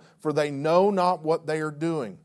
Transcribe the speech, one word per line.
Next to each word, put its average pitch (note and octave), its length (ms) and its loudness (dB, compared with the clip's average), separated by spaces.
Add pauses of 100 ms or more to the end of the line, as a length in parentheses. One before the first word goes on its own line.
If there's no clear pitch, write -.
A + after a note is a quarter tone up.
(200)
for D#3 120 -4
they D3 200 0
know D#3+ 380 2
not F3+ 320 0
what D#3+ 240 -2
they D#3 140 -2
are D#3 120 -4
doing." D3 540 -4